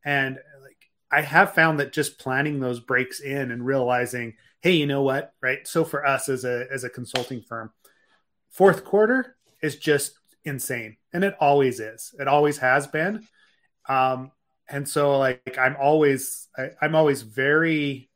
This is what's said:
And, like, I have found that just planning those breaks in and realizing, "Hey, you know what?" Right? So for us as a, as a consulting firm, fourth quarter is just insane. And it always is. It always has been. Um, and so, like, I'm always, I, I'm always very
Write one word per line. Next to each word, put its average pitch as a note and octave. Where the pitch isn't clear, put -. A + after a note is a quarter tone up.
And, C3+
like, -
I C#3+
have D#3+
found D#3+
that C#3
just -
planning C#3
those B2
breaks B2+
in C#3
and A#2+
realizing, B2
"Hey, F#3
you D3+
know C#3
what?" C3+
Right? C3
So D#3+
for D3
us C3+
as B2+
a, B2
as C3
a B2
consulting B2
firm, A2+
fourth -
quarter A3+
is D3+
just -
insane. A#2+
And F3
it G3
always C#3+
is. A2
It C#3
always D3
has C#3
been. F#3+
Um, C3
and C#3+
so, C#3+
like, C3
I'm C3
always, C#3+
I, C3
I'm D#3
always C#3+
very C#3+